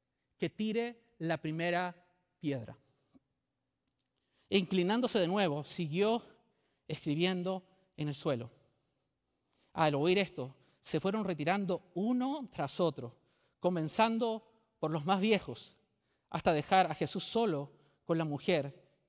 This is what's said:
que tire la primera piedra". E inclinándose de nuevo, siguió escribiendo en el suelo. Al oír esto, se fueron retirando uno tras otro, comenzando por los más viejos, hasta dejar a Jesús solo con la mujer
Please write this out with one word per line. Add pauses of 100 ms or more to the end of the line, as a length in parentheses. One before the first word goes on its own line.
(360)
que
tire
la
primera (440)
piedra". (1700)
E
inclinándose
de
nuevo,
siguió (640)
escribiendo (300)
en
el
suelo. (1200)
Al
oír
esto, (280)
se
fueron
retirando
uno
tras
otro, (420)
comenzando (320)
por
los
más
viejos, (540)
hasta
dejar
a
Jesús
solo (320)
con
la
mujer (220)